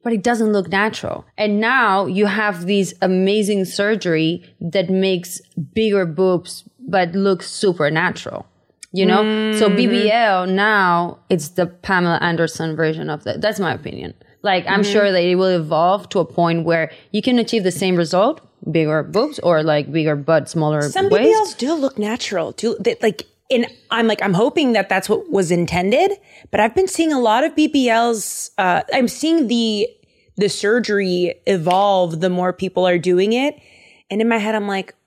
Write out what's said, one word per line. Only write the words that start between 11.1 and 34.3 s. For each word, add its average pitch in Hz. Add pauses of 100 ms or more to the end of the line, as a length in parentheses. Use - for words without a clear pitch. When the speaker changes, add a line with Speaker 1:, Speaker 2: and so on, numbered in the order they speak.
Speaker 1:
it's 165
the 180
Pamela 175
Anderson 165
version 160
of 151
that. 147
That's 208
my 170
opinion. - (300)
Like, 185
I'm 202
Speaker 2:
Mm-hmm. 202
Speaker 1:
sure 202
that 180
it 180
will 185
evolve 170
to 196
a 165
point 170
where 165 (200)
you 208
can 247
achieve 226
the 185
same 185
result, 180 (280)
bigger 156
boobs 208
or, 165
like, 151
bigger 151
butt, 147
smaller 151
Speaker 2:
Some 370
Speaker 1:
waist. 247
Speaker 2:
B 311
B -
Ls 440
do 269
look 269
natural. 208
Do 220
they, -
like, - (280)
and 240 (260)
I'm 226
like, 214
I'm 196
hoping 254
that 196
that's 190
what 320
was 190
intended, 185 (400)
but 208
I've 220
been 381
seeing 320
a 262
lot 233
of 320
B 302
B 277
Ls, 226
uh, 180 (100)
I'm 247
seeing 320
the, 226 (480)
the 202
surgery 202 (120)
evolve 180
the 185
more 180
people 185
are 180
doing 180
it. 269 (540)
And 208
in 226
my 226